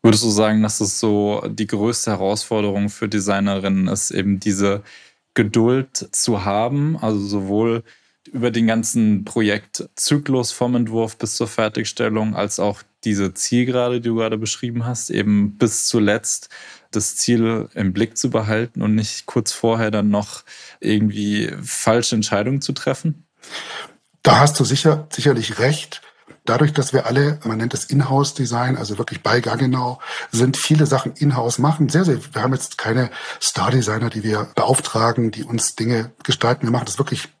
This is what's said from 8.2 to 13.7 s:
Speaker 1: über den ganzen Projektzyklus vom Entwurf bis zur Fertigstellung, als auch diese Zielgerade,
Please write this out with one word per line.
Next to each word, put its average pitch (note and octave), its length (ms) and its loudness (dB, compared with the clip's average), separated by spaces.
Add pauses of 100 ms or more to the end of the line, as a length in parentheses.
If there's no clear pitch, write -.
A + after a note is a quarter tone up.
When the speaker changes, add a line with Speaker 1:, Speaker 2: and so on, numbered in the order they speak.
Speaker 1:
über A#2+ 200 -2
den A2+ 160 2
ganzen A2+ 580 2
Projektzyklus B2 1300 0
vom B2 220 0
Entwurf A2+ 420 0
bis - 200 -6
zur A2+ 120 -2
Fertigstellung, A2 880 -2
als G2+ 240 -4
auch G2+ 220 -2 (220)
diese G2 280 0
Zielgerade, B2 680 0